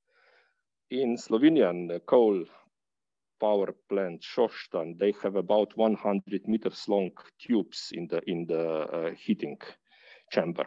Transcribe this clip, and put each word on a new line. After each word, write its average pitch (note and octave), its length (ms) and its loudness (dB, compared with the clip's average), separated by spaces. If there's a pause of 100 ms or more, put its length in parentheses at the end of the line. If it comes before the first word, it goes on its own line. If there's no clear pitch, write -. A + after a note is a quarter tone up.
(920)
in B2 280 0
Slovenian A2+ 880 2
coal G#2+ 400 4 (920)
power G2+ 360 2 (160)
plant F#2+ 320 -2
Šoštanj, E2+ 760 -4
they G2+ 140 2 (100)
have G2 140 -2
about G2+ 400 0
one A2 180 4
hundred G2 540 -4
meters G#2 400 -2
long G2+ 220 0 (280)
tubes - 540 -4
in E2+ 140 -8
the, E2 200 -4
in E2+ 200 -4
the, E2 180 0
uh, E2 460 -4
heating - 480 -4 (720)
chamber E2 360 -2